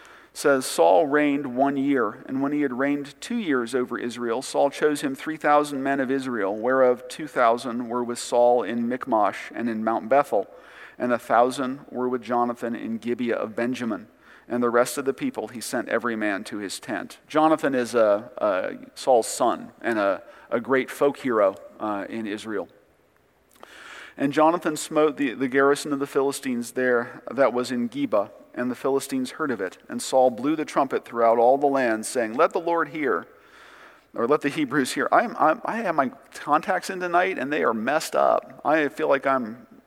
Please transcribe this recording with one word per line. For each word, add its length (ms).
says, 320
"Saul 400
reigned 500
one 200
year, 500
and 160
when 100
he 80
had 140
reigned 460
two 180
years 360
over 240
Israel, 440
Saul 280
chose 300
him 140
three 240
thousand 440
men 180
of 100
Israel, 440
whereof 540
two 180
thousand 600
were 160
with 140
Saul 440
in 260
Michmash 640
and 140
in 140
Mount 260
Bethel, 380
and 140
a 60
thousand 640
were 180
with 140
Jonathan 540
in 220
Gibeah 380
of 200
Benjamin, 500
and 160
the 80
rest 280
of 80
the 80
people 340
he 120
sent 280
every 260
man 300
to 140
his 200
tent." 480
Jonathan 480
is 200
a, 420
a 380
Saul's 320
son 540
and 180
a, 240
a 100
great 300
folk 280
hero, 380
uh, 280
in 180
Israel. 420
"And 160
Jonathan 440
smote 400
the, 180
the 140
garrison 440
of 80
the 60
Philistines 640
there 580
that 220
was 180
in 180
Geba, 420
and 160
the 60
Philistines 560
heard 220
of 80
it. 180
And 140
Saul 280
blew 260
the 80
trumpet 400
throughout 340
all 180
the 120
land, 360
saying, 300
'Let 180
the 60
Lord 300
hear,'" 400
or 100
"Let 140
the 80
Hebrews 460
hear." 180
I'm, 260
I'm, 260
I 120
have 180
my 160
contacts 560
in 80
tonight, 400
and 140
they 100
are 100
messed 440
up. 480
I 240
feel 200
like 160
I'm, 440